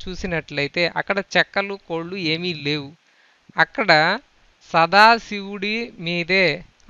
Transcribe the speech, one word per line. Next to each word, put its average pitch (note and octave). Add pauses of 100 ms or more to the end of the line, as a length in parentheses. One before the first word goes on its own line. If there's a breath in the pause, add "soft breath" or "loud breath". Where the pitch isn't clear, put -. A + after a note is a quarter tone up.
చూసినట్లయితే D#3+
అక్కడ G3 (140)
చెక్కలు, G3
కోళ్ళు E3+
ఏమీ F3
లేవు. C#3+ (680 soft breath)
అక్కడ F3+ (540)
సదాశివుడి G#3
మీదే F3 (260)